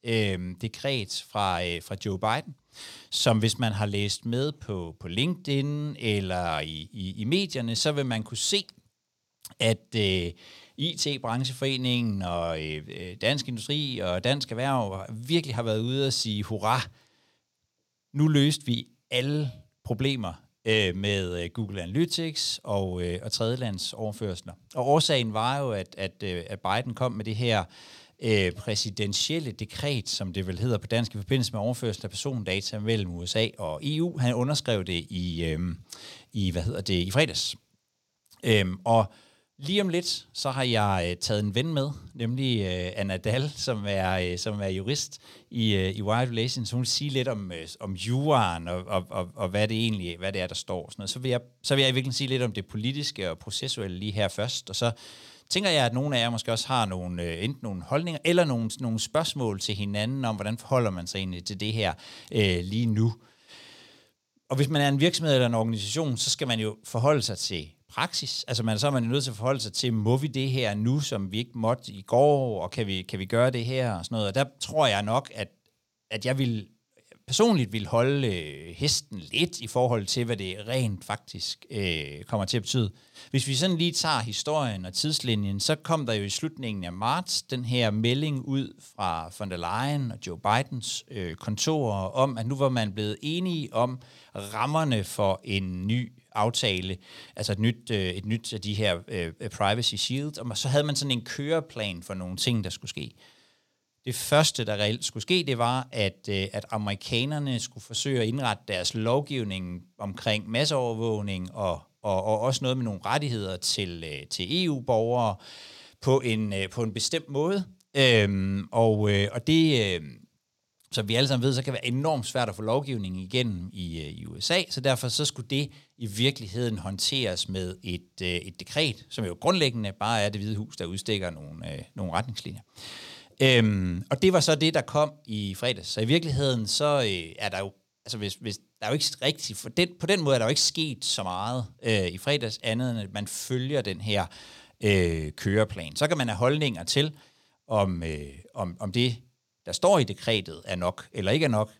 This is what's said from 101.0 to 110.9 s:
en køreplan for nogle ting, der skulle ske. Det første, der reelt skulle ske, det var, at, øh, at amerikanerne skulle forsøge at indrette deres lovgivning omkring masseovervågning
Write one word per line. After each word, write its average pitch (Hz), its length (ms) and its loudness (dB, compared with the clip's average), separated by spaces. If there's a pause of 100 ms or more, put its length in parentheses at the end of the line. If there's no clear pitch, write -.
en 120 100 0
køreplan 131 840 -4
for - 100 -10
nogle 92 240 -6
ting, 113 260 2
der 92 60 -4
skulle - 200 -10
ske. 64 220 -8 (920)
Det 123 100 -4
første, 147 500 4
der 107 80 -2
reelt 104 320 0
skulle - 160 -6
ske, 180 260 2
det 131 100 0
var, 127 340 2
at, 104 380 -2
øh, 98 240 0
at 104 160 -4
amerikanerne 120 920 -2
skulle - 240 -10
forsøge 127 380 0
at 110 60 4
indrette 117 400 0
deres 90 260 -2
lovgivning 110 880 -2 (180)
omkring 104 500 -2
masseovervågning 113 1080 0